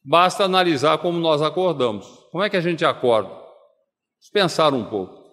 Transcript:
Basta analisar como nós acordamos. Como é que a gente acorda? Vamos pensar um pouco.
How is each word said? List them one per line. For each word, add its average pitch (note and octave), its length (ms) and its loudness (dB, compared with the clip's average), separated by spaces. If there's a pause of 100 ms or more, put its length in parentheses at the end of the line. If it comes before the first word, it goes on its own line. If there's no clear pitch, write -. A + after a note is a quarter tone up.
Basta F3 440 2
analisar D#3+ 540 2
como E3+ 200 -4
nós D#3 220 0
acordamos. D3 680 -2 (240)
Como E3+ 100 -6
é G#3 80 -2
que G3+ 60 -4
a F3+ 60 0
gente E3 240 -2
acorda? A#2 420 2
Vamos - 1040 -20
pensar D#3+ 420 0
um A#2 120 -4
pouco. F#2+ 340 -8 (140)